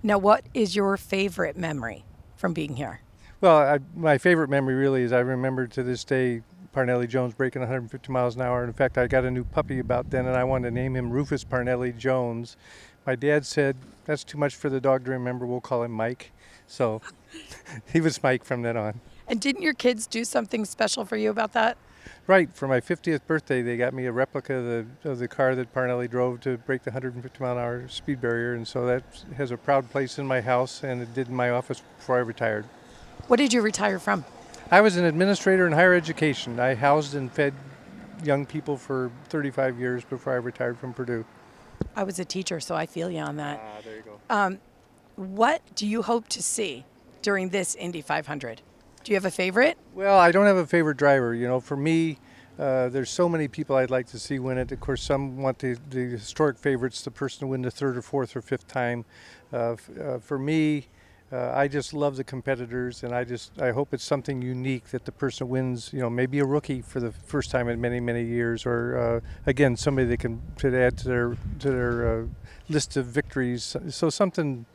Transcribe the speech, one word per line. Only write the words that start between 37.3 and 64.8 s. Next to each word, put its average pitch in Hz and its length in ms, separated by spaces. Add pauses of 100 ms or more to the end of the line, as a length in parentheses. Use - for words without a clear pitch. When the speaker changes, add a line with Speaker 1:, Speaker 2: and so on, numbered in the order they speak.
Speaker 2:
fed 143 220 (680)
young 143 240
people 147 300
for 127 340 (180)
thirty-five 135 500
years 123 240
before 131 300
I 123 40
retired 123 420
from 127 120
Purdue. 120 320 (720)
Speaker 1:
I 208 80
was 190 160
a 180 60
teacher, 180 340
so 165 160
I 160 120
feel 170 240
you 160 80
on 147 180
that. 143 260
Speaker 2:
Ah, 107 200
there 110 140
you 110 40
go. 104 180 (100)
Speaker 1:
Um, 196 300 (560)
what 208 460 (140)
do 208 100
you 214 160
hope 233 280
to - 120
see 147 440 (360)
during 190 280
this 190 260
Indy 170 260
five 147 240
hundred? 131 380 (400)
Do 226 80
you 202 60
have 190 80
a 180 60
favorite? 208 460 (160)
Speaker 2:
Well, 196 240
I 175 140
don't 202 160
have 196 100
a 170 80
favorite 156 320
driver. 135 380
You 120 120
know, 127 120
for 139 180
me, 160 400 (400)
uh, 131 320
there's 127 220
so 175 180
many 156 180
people 139 280
I'd 127 160
like 127 160
to 117 120
see 135 200
win 127 180
it. 127 140
Of 127 80
course, 135 240
some 135 340
want 135 220
the, 123 180 (140)
the 127 180
historic 120 480
favorites, 131 460
the 131 80
person - 300
to 139 60
win 131 140
the 127 80
third 131 280
or 117 40
fourth 131 340
or 123 60
fifth - 260
time. 120 380 (480)
Uh, 117 200
f-, - 160 (120)
uh, 139 160
for 135 220
me, 151 480 (440)
uh, 123 240
I 139 120
just 139 260
love 143 240
the 131 60
competitors, 123 800
and 120 100
I 123 100
just, 120 360
I 127 120
hope 139 240
it's - 80
something 135 400
unique 127 480